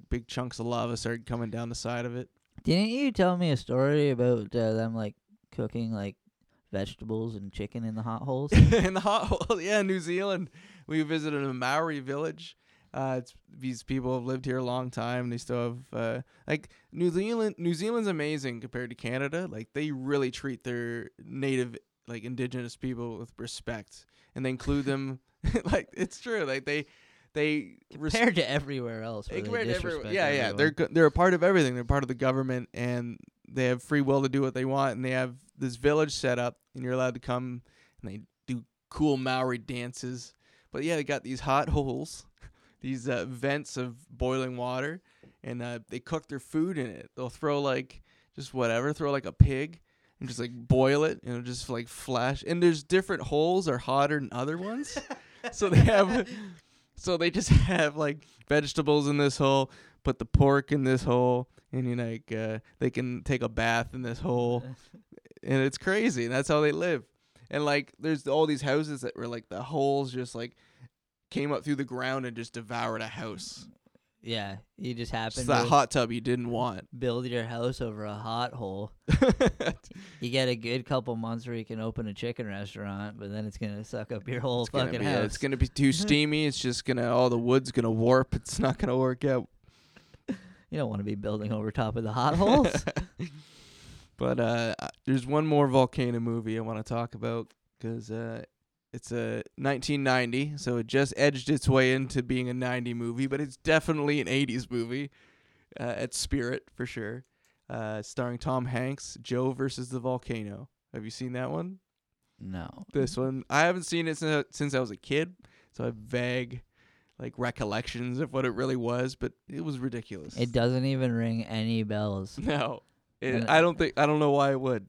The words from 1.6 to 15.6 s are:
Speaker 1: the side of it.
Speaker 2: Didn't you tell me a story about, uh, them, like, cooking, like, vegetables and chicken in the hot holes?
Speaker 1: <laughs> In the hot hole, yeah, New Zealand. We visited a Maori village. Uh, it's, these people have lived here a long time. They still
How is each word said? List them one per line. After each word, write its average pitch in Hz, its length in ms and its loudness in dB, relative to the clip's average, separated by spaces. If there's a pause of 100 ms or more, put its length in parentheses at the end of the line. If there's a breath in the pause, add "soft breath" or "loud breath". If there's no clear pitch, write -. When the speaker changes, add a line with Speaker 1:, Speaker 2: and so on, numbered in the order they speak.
Speaker 1:
the 117 60 -8
side 120 300 -6
of 120 120 -6
it. 127 120 -8 (360)
Speaker 2:
Didn't 190 260 2
you 262 220 0
tell 180 260 4
me 175 120 2
a 135 60 4
story 143 540 2
about, 120 440 2
uh, 113 180 2
them, 113 220 -2
like, 107 200 -4 (380)
cooking, 113 400 -4
like, 101 240 -6 (560)
vegetables 110 640 -4
and 98 160 -10
chicken 110 320 -6
in 110 100 -6
the 110 80 -6
hot 113 200 -6
holes? 135 300 -2
Speaker 1:
<laughs> - 200 12
In 190 200 4
the 185 80 0
hot 214 280 2
hole, 202 320 0
yeah, 202 220 2
New 190 180 2
Zealand. 180 500 -2 (360 loud breath)
We 156 160 0
visited 151 400 -2
a 139 120 -2
Maori 143 460 -2
village. 156 560 -6 (360 soft breath)
Uh, 131 260 -2
it's, 123 160 -10 (140)
these 127 340 -8
people 127 320 -2
have 123 120 -4
lived 131 180 -4
here 127 140 -2
a 127 60 -2
long 127 260 -4
time. 120 400 -4
They 120 80 -4
still 120 240 -4